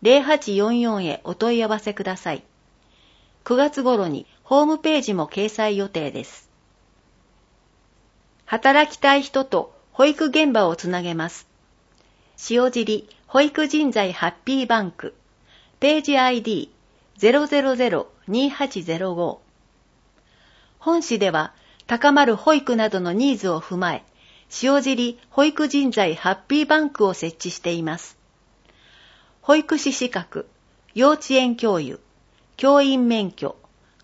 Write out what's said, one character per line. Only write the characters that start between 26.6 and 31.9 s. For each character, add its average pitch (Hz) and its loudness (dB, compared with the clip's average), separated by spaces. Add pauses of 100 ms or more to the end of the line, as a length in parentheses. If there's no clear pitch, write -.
ー - -2
バ 311 2
ン 302 -2
ク 214 0
を 185 0
設 165 -8
置 - -10
し - -14
て 175 -4
い 170 -4
ま 160 -6
す。 - -20 (1200)
保 285 4
育 302 0
士 277 -4
資 247 -4
格、 - -10 (460)
幼 262 4
稚 302 -2
園 254 2
教 214 0
諭、 135 -10 (560)